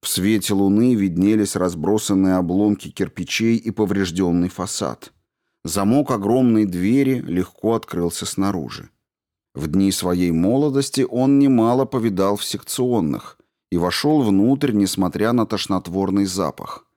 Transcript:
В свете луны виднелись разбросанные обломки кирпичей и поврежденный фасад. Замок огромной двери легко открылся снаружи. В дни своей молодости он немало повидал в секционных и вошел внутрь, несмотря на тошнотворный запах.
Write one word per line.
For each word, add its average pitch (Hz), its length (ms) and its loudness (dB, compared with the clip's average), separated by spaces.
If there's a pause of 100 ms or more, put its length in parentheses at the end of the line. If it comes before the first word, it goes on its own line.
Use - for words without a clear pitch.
В - 60 -10
свете 101 460 0
луны 101 420 2
виднелись 98 600 0
разбросанные 92 800 0
обломки 92 540 0
кирпичей - 680 -2
и 110 140 -6
поврежденный 90 800 0
фасад. - 640 -8 (540)
Замок 104 460 2
огромной 113 540 2
двери 123 540 0
легко 98 560 -2
открылся 87 500 -4
снаружи. 95 640 -6 (680)
В 76 120 -6
дни 95 240 2
своей 90 400 0
молодости 135 800 0
он 131 300 2
немало 127 460 4
повидал 104 520 0
в - 60 -8
секционных 101 920 -2 (340)
и 87 60 0
вошел 139 460 2
внутрь, 117 480 2
несмотря 101 600 0
на 117 140 0
тошнотворный 95 800 -2
запах. 90 600 -6 (120)